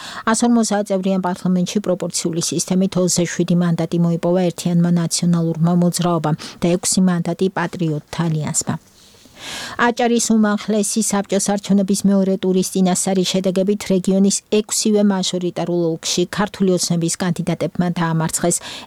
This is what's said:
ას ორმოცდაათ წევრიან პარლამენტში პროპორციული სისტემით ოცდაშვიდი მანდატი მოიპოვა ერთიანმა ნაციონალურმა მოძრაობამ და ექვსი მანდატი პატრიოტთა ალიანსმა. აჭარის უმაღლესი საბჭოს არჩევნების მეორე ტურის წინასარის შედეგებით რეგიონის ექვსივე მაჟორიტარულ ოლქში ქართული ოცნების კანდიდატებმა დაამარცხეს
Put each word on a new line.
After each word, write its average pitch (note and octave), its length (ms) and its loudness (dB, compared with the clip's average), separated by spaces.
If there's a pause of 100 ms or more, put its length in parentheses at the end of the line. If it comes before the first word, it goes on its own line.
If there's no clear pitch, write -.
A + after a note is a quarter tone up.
(260)
ას A3 160 0
ორმოცდაათ A3 480 2
წევრიან F#3+ 320 0
პარლამენტში F3+ 640 0
პროპორციული F3 560 -2
სისტემით F#3 560 0
ოცდაშვიდი F3 640 0
მანდატი E3+ 400 0
მოიპოვა E3+ 480 2
ერთიანმა F3 480 0
ნაციონალურმა E3+ 760 0 (100)
მოძრაობამ E3+ 580 0 (160)
და F3+ 160 0
ექვსი - 320 0
მანდატი F3 480 0
პატრიოტთა E3 720 -4
ალიანსმა. D#3 500 -2 (1000)
აჭარის A#3+ 560 0
უმაღლესი G#3+ 720 0
საბჭოს G3 480 -2
არჩევნების G3+ 560 2
მეორე F#3+ 320 4
ტურის F#3 340 2
წინასარის F#3 540 2
შედეგებით F#3+ 540 0 (100)
რეგიონის F#3+ 460 2 (180)
ექვსივე G#3+ 480 2
მაჟორიტარულ F3 800 0
ოლქში E3 480 -2
ქართული G3 400 0
ოცნების E3+ 480 0
კანდიდატებმა F3 720 -2
დაამარცხეს E3 680 0 (300)